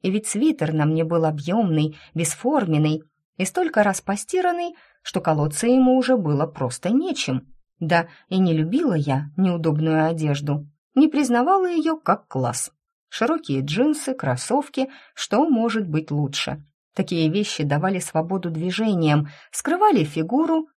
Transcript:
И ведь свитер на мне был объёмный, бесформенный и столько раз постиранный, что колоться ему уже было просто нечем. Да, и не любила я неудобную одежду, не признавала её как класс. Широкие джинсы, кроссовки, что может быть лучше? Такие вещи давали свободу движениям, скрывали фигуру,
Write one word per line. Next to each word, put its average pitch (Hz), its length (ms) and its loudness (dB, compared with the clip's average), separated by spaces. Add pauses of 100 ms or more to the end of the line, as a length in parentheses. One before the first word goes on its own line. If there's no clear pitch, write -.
И 190 80 -2
ведь 214 180 -2
свитер 202 460 0
на 151 120 2
мне 160 180 2
был 160 220 0
объёмный, 156 720 0 (180)
бесформенный 160 880 0 (340)
и 185 80 -2
столько 320 380 0
раз 196 180 0
постиранный, 349 720 -2 (300)
что - 180 -6
колоться 151 460 0
ему 254 280 6
уже 254 220 4
было 151 300 0
просто 127 420 -6
нечем. 262 640 -2 (260)
Да, 170 280 0 (220)
и 185 100 0
не 175 140 4
любила 190 420 0
я 147 420 -2
неудобную 160 680 2
одежду, 147 600 -2 (280)
не 294 120 6
признавала 294 600 2
её 320 300 -2
как - 300 -2
класс. 123 440 -4 (380)
Широкие 233 500 -2
джинсы, 262 540 -2
кроссовки, 262 760 -2 (280)
что 285 340 0
может 226 360 0
быть 151 260 -4
лучше? 143 520 -4 (320)
Такие 165 340 0
вещи 196 340 -2
давали 170 360 0
свободу 175 500 -4
движениям, 165 800 0 (240)
скрывали 330 540 2
фигуру, 277 720 0